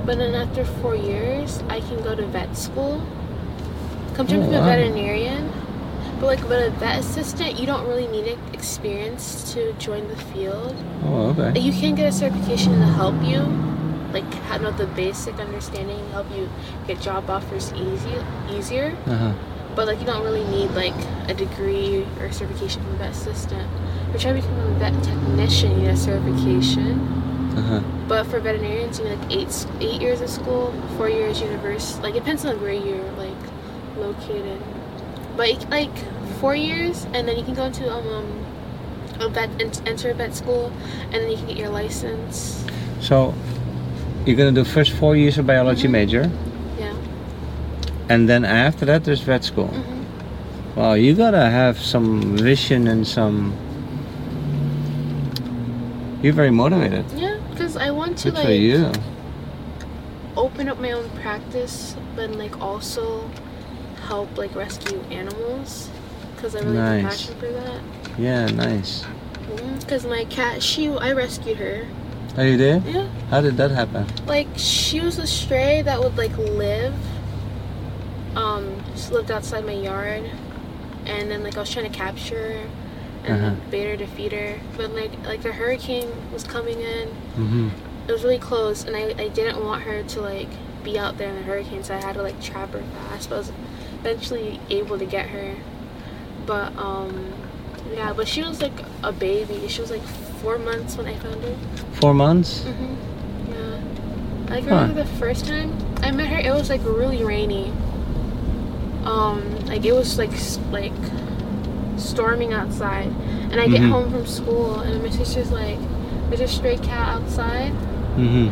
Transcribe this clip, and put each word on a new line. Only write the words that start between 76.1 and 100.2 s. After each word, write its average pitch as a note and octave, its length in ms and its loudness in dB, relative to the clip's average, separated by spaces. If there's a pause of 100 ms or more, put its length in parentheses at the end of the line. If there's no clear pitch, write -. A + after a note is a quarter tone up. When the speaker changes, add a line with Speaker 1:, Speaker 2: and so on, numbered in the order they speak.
Speaker 1:
like, A3+ 200 0
live, G#3 560 0 (1400)
um, G#3+ 300 0 (320)
she - 160 -6
lived A3+ 180 0
outside G#3+ 360 -4
my G#3 60 -4
yard, G3+ 500 -4 (840)
and G#3 240 -4
then, G#3 120 -4
like, G3+ 140 -6
I G#3+ 40 -4
was G3+ 100 -6
trying A3+ 200 -4
to - 80 -8
capture F#3+ 380 -6
her - 240 -6 (640)
and G#2 180 2
Speaker 2:
Uh-huh. G#2 120 2 (180)
Speaker 1:
bait G3+ 180 -2
her G#3 60 -4
to G3+ 100 -6
feed G3+ 260 -6
her, G#3 220 -6 (220)
but, A3 180 -6
like, A3 160 -4 (160)
like, A3 180 -6
a A3+ 80 -2
hurricane B3 540 -2 (260)
was A#4 120 -8
coming A#4 360 -4
in. A4+ 280 -4 (280)
Speaker 2:
Mm-hmm. A2+ 320 2 (380)
Speaker 1:
It A#3 60 0
was A3+ 100 0
really B3 160 4
close, A3 460 -2
and A3 100 -6
I, G#3+ 240 -4
I G#3 100 -4
didn't A3 360 -2
want G#3+ 180 -4
her G#3 200 -6
to, G#3+ 180 -8
like, G3 280 -6 (360)
be G#3 120 -4
out G3+ 220 -2
there G3+ 120 -4
in F#3+ 60 -8
the F#3+ 60 -8
hurricane, G3 400 -6
so G3 120 -6
I G3 40 -4
had G3 160 -6
to, G3+ 80 -4
like, F#3+ 180 -6
trap G3 320 -8
her G#2 100 -8 (280)
fast, G2+ 200 -10
but A#2 60 -4
I - 20 -2
was G2+ 140 -8 (480)
eventually A3+ 600 -4 (100)
able G3+ 280 0
to F#3+ 60 -4
get F#3+ 260 -4
her. G3 240 -8 (920)
But, G#3 320 -2
um, F#3+ 540 -6 (600)
yeah, A4 220 -4
but A4 140 -2
she D#4 160 -2
was, E4 180 -4
like, C#4 160 -2 (240)
a A3+ 80 0
baby. G3+ 560 -2
She - 140 -4
was, A#3 100 -6
like, A3 160 -6 (340)